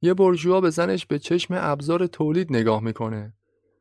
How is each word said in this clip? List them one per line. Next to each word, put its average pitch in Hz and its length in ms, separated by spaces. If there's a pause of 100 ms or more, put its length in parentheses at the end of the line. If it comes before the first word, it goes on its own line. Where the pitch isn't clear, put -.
یه 175 120
بورژوا 180 480
به 175 80
زنش 170 360
به 147 140
چشم 170 380
ابزار 156 500
تولید 160 440
نگاه 110 320
می‌کنه. 110 500 (480)